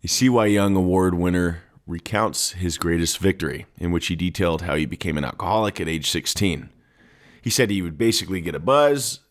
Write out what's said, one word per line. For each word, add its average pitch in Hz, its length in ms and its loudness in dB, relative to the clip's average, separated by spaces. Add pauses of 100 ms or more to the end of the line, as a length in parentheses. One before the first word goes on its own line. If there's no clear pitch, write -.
A 95 40 -6
C 127 200 2
Y 117 180 4
Young 101 300 4
Award 92 380 4
winner 87 480 0 (240)
recounts 101 640 -4
his 87 260 -4
greatest 85 400 0
victory, 90 480 -2 (120)
in 87 120 -4
which 87 160 0
he 87 80 -2
detailed 85 480 0
how 78 140 -2
he 78 100 0
became 76 320 -4
an 73 60 -4
alcoholic 104 560 -2
at 82 80 -4
age 80 200 -4
sixteen. 87 600 -2 (760)
He 117 80 -2
said 117 200 2
he 98 120 0
would 80 160 -6
basically 98 420 0
get 82 140 -6
a 73 60 -6
buzz 139 600 2 (100)